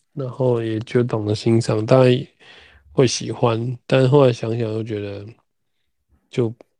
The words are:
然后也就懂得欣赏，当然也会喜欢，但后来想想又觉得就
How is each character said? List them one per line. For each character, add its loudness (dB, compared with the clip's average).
然 -8
后 -2
也 -4
就 0
懂 -4
得 0
欣 2
赏， -2
当 6
然 6
也 -2
会 2
喜 -6
欢， -2
但 2
后 6
来 4
想 -8
想 -4
又 -4
觉 -8
得 -10
就 -4